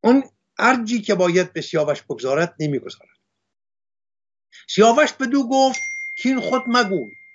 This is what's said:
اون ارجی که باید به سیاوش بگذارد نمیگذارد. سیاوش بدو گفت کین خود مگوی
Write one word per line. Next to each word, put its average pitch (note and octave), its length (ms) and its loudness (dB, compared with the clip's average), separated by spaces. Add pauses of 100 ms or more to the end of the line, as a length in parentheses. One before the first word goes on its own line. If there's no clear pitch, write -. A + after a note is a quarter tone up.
اون C4 240 4 (340)
ارجی A#3 440 0
که G#3 120 0
باید F3+ 380 0
به E3 80 -8
سیاوش D3+ 420 -4
بگذارد C#3 560 -4
نمیگذارد. D3 580 -8 (1500)
سیاوش A#3 440 4
بدو C4 360 -2
گفت C4+ 320 2 (420)
کین C4 180 0
خود B3 260 -2
مگوی G3 460 -2 (220)